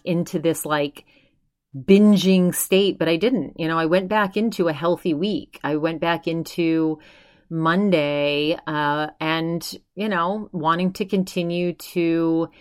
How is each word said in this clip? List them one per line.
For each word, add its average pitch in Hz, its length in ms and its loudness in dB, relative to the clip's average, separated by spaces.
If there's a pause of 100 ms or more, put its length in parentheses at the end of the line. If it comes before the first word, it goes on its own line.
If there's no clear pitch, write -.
into 175 340 -2
this, 156 280 -2
like, 147 400 -2 (680)
binging 190 800 6
state, 190 440 0
but 160 100 0
I 165 80 2
didn't. 196 420 0
You 160 80 -2
know, 165 120 0
I 160 80 0
went 185 240 2
back 208 260 0
into 208 320 0
a 156 60 0
healthy 170 400 0
week. 180 500 -4
I 143 120 -2
went 160 260 -2
back 170 260 -2
into 160 720 -2 (500)
Monday, 156 1160 0
uh, 151 400 -2 (120)
and, 165 600 -4 (160)
you 214 160 -6
know, 190 420 -4
wanting 170 400 0
to 202 140 -6
continue 175 640 -2
to 165 800 0 (100)